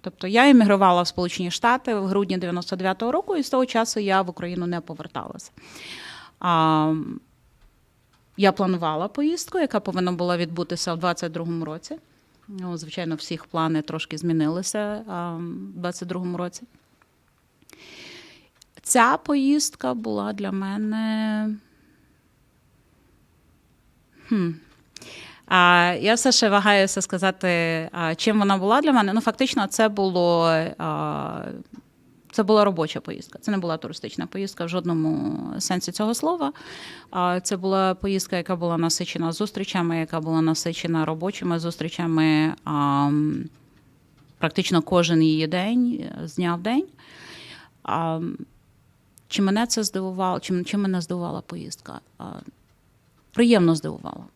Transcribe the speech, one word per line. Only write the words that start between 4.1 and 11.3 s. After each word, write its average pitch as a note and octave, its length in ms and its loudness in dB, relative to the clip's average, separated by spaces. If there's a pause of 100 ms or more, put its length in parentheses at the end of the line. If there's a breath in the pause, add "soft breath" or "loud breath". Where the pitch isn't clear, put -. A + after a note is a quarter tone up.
в F3+ 80 -2
Україну F3 380 -6
не F3 140 -4
поверталася. - 720 -12 (880 loud breath)
А, D#3+ 540 4 (1400)
я G3 140 6
планувала F3+ 560 0
поїздку, E4 520 -2
яка B3+ 200 0
повинна F3+ 320 0
була F3 260 0
відбутися F3 560 -4
в E3 60 -6
двадцять F3 320 -2